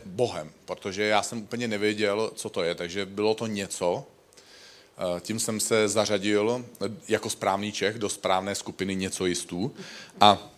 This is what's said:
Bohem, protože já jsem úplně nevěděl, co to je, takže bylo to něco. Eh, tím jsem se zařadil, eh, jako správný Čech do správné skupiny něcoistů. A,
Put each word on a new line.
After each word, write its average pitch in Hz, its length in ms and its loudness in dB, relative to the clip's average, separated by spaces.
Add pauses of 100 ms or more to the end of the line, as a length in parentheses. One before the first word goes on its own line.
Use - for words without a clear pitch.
Bohem, 95 460 -2 (140)
protože 95 380 -6
já 107 200 4
jsem 117 180 -6
úplně 120 260 -6
nevěděl, 107 680 0
co - 140 -8
to 95 140 -2
je, 85 120 0
takže 90 300 -4
bylo 104 280 0
to 113 140 -4
něco. 98 600 -2 (880)
Eh, 87 240 -4
tím 110 180 -6
jsem 110 200 -2
se 110 280 4
zařadil, 104 800 2 (200)
eh, 104 40 -2 (180)
jako 110 220 0
správný 101 420 -2
Čech 101 280 -2
do 101 100 -2
správné 95 460 0
skupiny 95 400 -4
něcoistů. 92 760 -2 (500)
A, 101 360 8